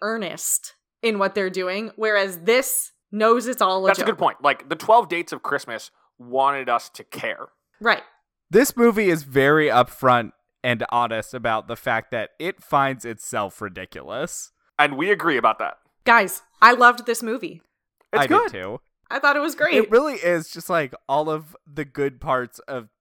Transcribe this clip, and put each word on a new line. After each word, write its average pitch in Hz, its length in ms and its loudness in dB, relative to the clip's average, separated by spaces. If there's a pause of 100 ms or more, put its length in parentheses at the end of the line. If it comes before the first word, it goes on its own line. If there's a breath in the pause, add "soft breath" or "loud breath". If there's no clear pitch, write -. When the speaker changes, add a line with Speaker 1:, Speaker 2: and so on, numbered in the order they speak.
Speaker 1:
earnest 208 760 -6 (260)
in 220 180 -2
what 196 160 0
they're 196 140 -2
doing, 190 460 -6
whereas 196 460 0
this 233 500 0 (200)
knows 226 360 2
it's 247 140 -2
all 190 240 0
a - 20 2
Speaker 2:
That's 196 120 2
a - 20 -2
Speaker 1:
joke. - 100 -2
Speaker 2:
good 175 60 -2
point. - 260 -2
Like, 139 260 0
the 165 60 -4
Twelve 214 340 4
Dates 170 240 -6
of 131 100 -12
Christmas 123 460 -8 (280)
wanted 131 520 -2
us 120 200 0
to - 140 -20
care. - 440 -10 (340)
Speaker 1:
Right. 214 220 0 (460)
Speaker 3:
This 240 280 4
movie 220 320 4
is 160 140 0
very 139 440 4
upfront 123 640 2 (320)
and 120 260 -2
honest 113 440 -2
about 110 340 -4
the 117 80 -8
fact 113 360 -4
that 110 280 -6
it 175 240 -8
finds 139 420 -2
itself 107 560 -8
ridiculous. 92 880 -12 (280)
Speaker 2:
And 143 180 2
we 170 140 -2
agree 160 260 0
about 117 220 2
that. 90 180 -8 (280)
Speaker 1:
Guys, 220 380 2 (180)
I 233 120 8
loved 240 320 4
this 233 180 -4
movie. 220 380 -10 (520)
Speaker 2:
It's 143 100 2
Speaker 3:
I 135 40 -2
Speaker 2:
good. 415 240 2
Speaker 3:
did 95 100 -10
too. 101 200 -10 (280)
Speaker 1:
I 262 100 -6
thought 285 180 2
it 285 40 -2
was 302 140 -4
great. 311 200 0
Speaker 3:
It 220 160 2
really 269 240 4
is 170 340 -2
just, - 200 -14
like, 160 240 -2 (160)
all 151 200 0
of 156 260 -8 (100)
the 147 200 -8
good 139 360 -6
parts 127 460 -4
of 120 220 -10 (120)